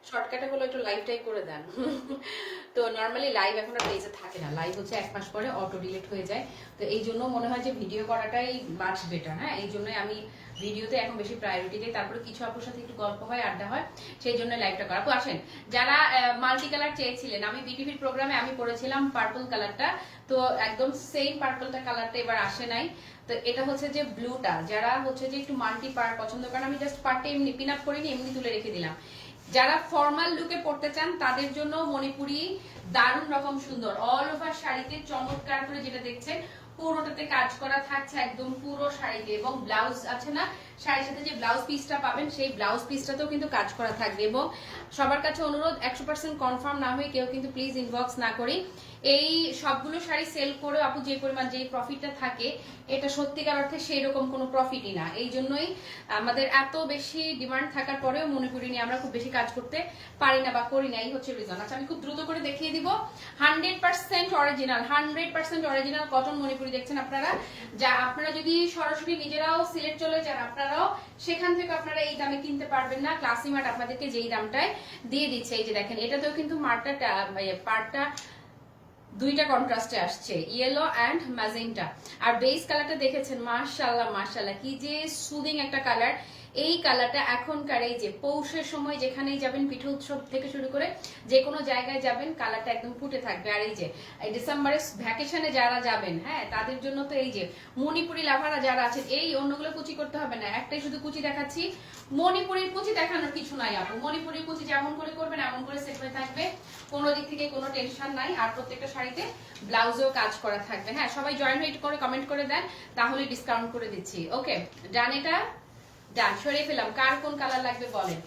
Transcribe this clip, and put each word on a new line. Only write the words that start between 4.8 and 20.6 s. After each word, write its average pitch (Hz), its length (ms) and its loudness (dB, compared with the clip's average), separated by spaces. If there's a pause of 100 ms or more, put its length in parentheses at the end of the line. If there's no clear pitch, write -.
এক 196 180 -2
মাস 202 120 -4
পরে 214 240 -4
অটো 185 300 -4
ডিলিট 185 300 -6
হয়ে 196 140 -4
যায়। 226 220 -4 (320)
তো 202 80 -4
এই 220 180 0
জন্য 226 200 -2
মনে 240 240 0
হয় 247 120 0
যে 254 120 -2
ভিডিও 214 340 -4
করাটাই 240 540 0 (200)
much 185 340 -2
better, 160 160 -4
হ্যাঁ? 226 300 -4
এই 202 100 -4
জন্যই 208 240 -4
আমি 214 360 -4 (300)
ভিডিওতে 214 360 -4
এখন 226 220 0
বেশি 208 180 -4
প্রায়োরিটি 190 440 -2
দিই। 233 120 -4
তারপরে 220 280 -4
কিছু 226 260 -8
আপুর 233 160 -6
সাথে 240 200 -10
একটু - 120 -14
গল্প 208 300 -4
হয়, 240 180 -2
আড্ডা 196 260 -2
হয়, 277 160 -2 (360)
সেই 240 180 2
জন্য 233 180 0
লাইভটা 196 280 0
করা। 180 140 0
আপু 262 140 4
আসেন, 233 260 2 (320)
যারা, 254 260 6
আহ, 254 440 6
মাল্টি 262 280 4
কালার 294 280 2
চেয়েছিলেন, 247 480 -2
আমি 233 180 -2
বিটিভির 269 360 -6
প্রোগ্রামে 269 360 0
আমি 254 240 2
পরেছিলাম 262 520 2
পার্পল 240 380 0
কালারটা, 240 500 0 (300)
তো 254 200 6
একদম 226 440 2